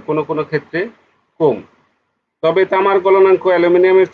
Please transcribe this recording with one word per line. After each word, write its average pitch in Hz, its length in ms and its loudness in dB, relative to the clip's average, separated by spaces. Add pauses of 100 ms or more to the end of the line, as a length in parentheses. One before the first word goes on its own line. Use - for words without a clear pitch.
কোনো 156 180 -4
কোনো 151 200 -6
ক্ষেত্রে 156 360 -8 (600)
কম। 131 180 0 (840)
তবে 165 220 0
তামার 196 360 0
গলনাঙ্ক 190 460 2
অ্যালুমিনিয়ামের 180 680 2